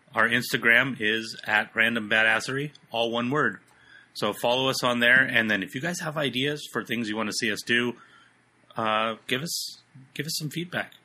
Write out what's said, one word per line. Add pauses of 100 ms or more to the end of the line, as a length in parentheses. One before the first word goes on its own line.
(140)
Our
Instagram
is
at
random
badassery, (200)
all
one
word. (540)
So
follow
us
on
there.
And
then
if
you
guys
have
ideas
for
things
you
wanna
see
us
do, (800)
uh, (120)
give
us, (360)
give
us
some
feedback. (140)